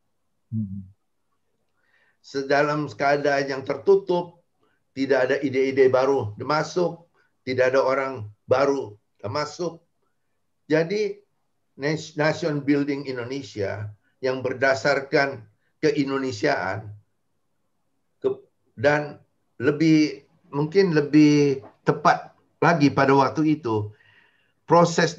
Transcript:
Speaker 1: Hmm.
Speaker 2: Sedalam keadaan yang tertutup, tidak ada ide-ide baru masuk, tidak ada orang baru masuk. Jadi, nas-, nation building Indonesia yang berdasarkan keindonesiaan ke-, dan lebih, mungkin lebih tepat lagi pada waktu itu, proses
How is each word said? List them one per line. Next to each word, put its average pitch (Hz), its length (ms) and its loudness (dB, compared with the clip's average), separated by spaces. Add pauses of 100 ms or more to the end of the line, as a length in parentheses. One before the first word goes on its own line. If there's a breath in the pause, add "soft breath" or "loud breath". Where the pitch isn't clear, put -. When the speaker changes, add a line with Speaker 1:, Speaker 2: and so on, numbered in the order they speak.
(480)
Speaker 1:
Hmm. 98 400 -8 (1400)
Speaker 2:
Sedalam 139 640 0
keadaan 143 560 0
yang 135 200 -6
tertutup, 180 760 0 (560)
tidak 131 320 2
ada 139 100 2
ide-ide 131 540 2
baru 127 480 0
masuk, 160 680 -2 (380)
tidak 127 320 0
ada - 80 4
orang 131 480 -4 (160)
baru 127 480 0 (320)
masuk. 160 560 -8 (840)
Jadi, 196 540 -2 (560)
nas-, 151 400 -6
nation 151 480 -2
building 143 400 0
Indonesia 117 880 -8 (260)
yang 131 240 -2
berdasarkan 135 1040 0 (320)
keindonesiaan 131 1120 -2 (1300)
ke-, 131 240 -4 (320)
dan 147 480 -2 (400)
lebih, 151 640 2 (240)
mungkin 160 460 0
lebih 143 680 4 (240)
tepat - 480 0 (240)
lagi 147 320 4
pada 135 240 2
waktu 143 480 0
itu, 107 320 -4 (720 soft breath)
proses 165 520 2